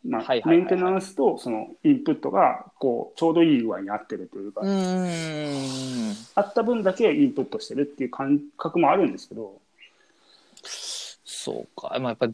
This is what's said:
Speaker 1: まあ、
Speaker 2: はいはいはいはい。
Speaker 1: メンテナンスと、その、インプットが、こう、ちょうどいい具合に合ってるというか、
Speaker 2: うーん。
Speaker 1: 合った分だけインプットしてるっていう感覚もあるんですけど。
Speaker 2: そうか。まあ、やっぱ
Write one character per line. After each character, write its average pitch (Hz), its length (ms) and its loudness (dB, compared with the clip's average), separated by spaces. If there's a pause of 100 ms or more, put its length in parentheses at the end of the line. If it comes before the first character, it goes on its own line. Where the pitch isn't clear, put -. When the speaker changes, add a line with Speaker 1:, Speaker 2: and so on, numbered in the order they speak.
Speaker 1:
ま 113 140 -4
あ、 - 20 -6
Speaker 2:
は 131 140 0
い 113 60 0
は 160 120 4
い - 0 -
は - 20 -
い - 0 -
は - 0 -
い。 - 20 8
Speaker 1:
メ 180 80 6
ン - 20 -6
テ 190 160 4
ナ 185 140 2
ン 185 40 0
ス - 140 -14
と、 135 220 2
そ - 120 -8
の、 110 180 -4 (160)
イ 151 80 8
ン 131 120 4
プ 160 100 0
ッ 147 60 -2
ト - 100 -4
が、 165 360 2 (120)
こ 120 380 -2
う、 - 20 -18
ち - 60 -2
ょ 165 80 4
う - 20 0
ど 170 100 6
い 156 160 6
い - 20 0
具 113 120 -2
合 90 80 -6
に 98 80 -8
合 104 60 -2
っ - 120 -8
て 110 100 -8
る 92 140 -10
と - 60 -14
い 98 100 -10
う 104 60 -10
か、 - 80 -8
Speaker 2:
う 190 40 -4
ー 156 1500 -2
ん。 - 20 -6 (220)
Speaker 1:
合 202 60 2
っ 202 120 -4
た 226 100 0
分 220 200 0
だ 185 100 2
け 202 200 2
イ 143 120 6
ン 123 80 2
プ 135 80 -2
ッ 127 40 0
ト - 140 -8
し - 80 -12
て - 80 -10
る 139 80 -2
っ - 20 0
て 143 200 -8
い - 20 -6
う - 20 -6
感 139 300 2 (180)
覚 165 220 -2
も 147 120 6
あ - 40 6
る 202 100 4
ん 104 60 0
で - 60 -10
す - 120 -18
け - 60 -16
ど。 107 260 -14 (1600)
Speaker 2:
そ - 420 -8
う - 140 -18
か。 - 180 -6
ま 131 80 -4
あ、 - 20 -2
や 113 40 -4
っ - 40 -6
ぱ 123 160 0